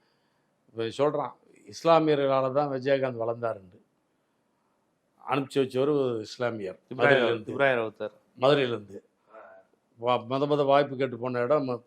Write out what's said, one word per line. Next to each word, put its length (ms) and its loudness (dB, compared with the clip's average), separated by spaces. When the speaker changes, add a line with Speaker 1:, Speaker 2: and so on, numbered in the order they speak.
Speaker 1:
இப்ப 180 -8
சொல்றான், 480 -2
இஸ்லாமியர்களால 880 2
தான் 180 0
விஜயகாந்த் 500 -2
வளர்ந்தாருன்னு. 640 -6
அனுப்பிச்சு 280 -2
வச்சவர் 640 0
இஸ்லாமியர், 580 -6
Speaker 2:
இப்ராஹிம் 60 -6
Speaker 1:
மதுரையிலேருந்து. 520 2
Speaker 2:
இப்ராஹிம் 260 2
ரவுத்தர். 340 -6
Speaker 1:
மதுரையிலேருந்து. 600 0
வா-, 280 0
மொத 160 0
மொத 180 2
வாய்ப்பு 320 2
கேட்டு 220 -4
போன 220 -4
இடம் 280 0
ம-, 180 -6